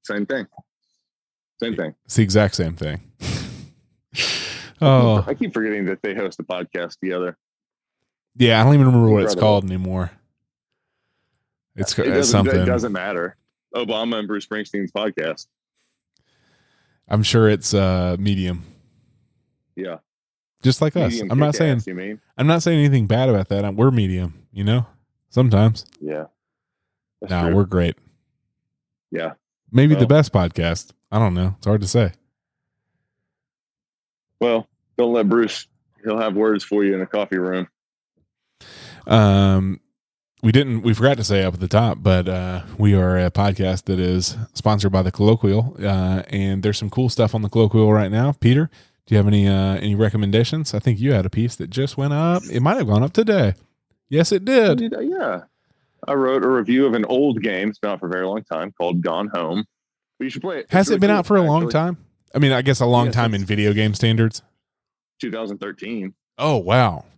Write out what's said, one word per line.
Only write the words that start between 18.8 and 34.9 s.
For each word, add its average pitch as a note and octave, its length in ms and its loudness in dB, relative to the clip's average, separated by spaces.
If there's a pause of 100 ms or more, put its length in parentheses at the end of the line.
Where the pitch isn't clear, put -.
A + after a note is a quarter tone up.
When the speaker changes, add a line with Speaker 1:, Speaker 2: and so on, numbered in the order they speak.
Speaker 1:
Yeah. F2+ 220 -10 (640)
Speaker 2:
Just C3 220 0
like D#3 120 -2
us. F3+ 180 0
Speaker 1:
Medium - 180 -6
Speaker 2:
I'm B2+ 80 0
not D3+ 160 2
Speaker 1:
kick-ass, - 20 -8
Speaker 2:
saying, C#3 300 0
Speaker 1:
you F#2 80 -10
mean? G2 260 -12 (160)
Speaker 2:
I'm B2+ 80 0
not E3 160 2
saying E3 160 0
anything C3+ 300 2
bad B2 220 2
about G2 200 0
that. G2+ 160 -2
I'm, G2+ 100 -6
we're A#2+ 140 4
Medium, F#2 640 -2
you G2 120 -8
know? A#2 220 0 (460)
Sometimes. A2+ 560 2 (120)
Speaker 1:
Yeah. D2+ 260 -8 (960)
That's F#2+ 100 -10
Speaker 2:
Nah, F2 160 -2
Speaker 1:
true. E2+ 80 0
Speaker 2:
we're G2 100 4
great. F2+ 300 -2 (1120)
Speaker 1:
Yeah. D#2+ 240 -8 (380)
Speaker 2:
Maybe C#3+ 240 4
the C#3+ 60 2
Speaker 1:
Well. A#2 80 4
Speaker 2:
best D3 220 4
podcast. E2+ 600 -2 (200)
I G#2 60 -2
don't G#2+ 160 2
know. F#2 240 -2
It's - 80 -14
hard G#2 160 2
to F#2+ 60 -6
say. G2+ 240 0 (2250)
Speaker 1:
Well, A#2 280 0 (300)